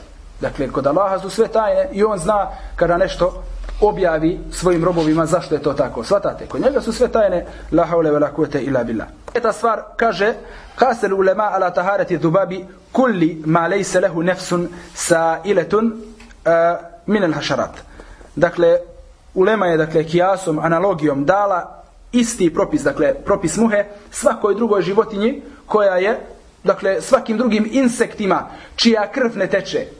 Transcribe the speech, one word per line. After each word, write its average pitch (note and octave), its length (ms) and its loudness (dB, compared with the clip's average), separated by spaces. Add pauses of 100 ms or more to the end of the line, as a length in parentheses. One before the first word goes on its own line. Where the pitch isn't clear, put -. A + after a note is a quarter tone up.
(420)
Dakle, C3+ 300 -4
kod C#3 160 -2
Allaha F#3+ 320 2
su F#3 100 -10
sve A3 180 0
tajne F#3+ 440 0
i G#3 120 -2
on G#3+ 160 0
zna G3 280 0 (280)
kada E3+ 220 2
nešto F3+ 460 -2 (380)
objavi F3 580 2 (120)
svojim E3+ 320 0
robovima E3 420 2
zašto D#3+ 300 0
je C#3 60 -2
to C#3+ 120 0
tako. B2 300 -2
Svatate? D3+ 420 0
Kod C3+ 160 -4
njega B3+ 200 2
su A3+ 120 -4
sve A#3 140 2
tajne, F#3 380 0 (260)
la D#3+ 140 4
havle D#3+ 260 2
ve D3 80 2
la C#3+ 140 0
kuvvete C#3+ 280 -2
illa C3 220 0
billah. A2+ 240 -6 (260)
Eta A#3 200 0
stvar A3+ 280 0 (160)
kaže, G#3+ 360 2 (420)
kasel A#3 380 2
ulema F#3+ 300 2
ala F#3 260 0
tahareti F#3 480 0
dhubabi F3+ 480 0 (260)
kulli F3+ 540 2
ma E3 220 2
lejse F#3 320 0
lehu E3+ 240 0
nefsun F3 440 -2 (260)
sa E3 500 0
iletun, G3+ 500 0 (520)
e, E3+ 300 4 (300)
min G3+ 180 2
al D#3+ 100 2
hašarat. C3 380 -2 (640)
Dakle, E3+ 420 4 (560)
ulema F#3+ 340 2
je, E3 100 2
dakle, D#3+ 260 0
kijasom, E3+ 560 0
analogijom D#3 640 0
dala F#3+ 580 0 (280)
isti G#3 420 0
propis, F#3 300 0
dakle, C#3+ 300 0
propis G3 440 -2
muhe G#3 280 2 (260)
svakoj A3 440 0
drugoj G#3 260 2
životinji G3+ 600 0 (240)
koja G3+ 300 2
je, F#3+ 240 0 (440)
dakle, F#3+ 380 0
svakim A#3 360 2
drugim A3 340 2
insektima G#3+ 760 0 (280)
čija G#3+ 360 2
krv B3+ 260 -2
ne F#3+ 100 0
teče. - 380 -2 (140)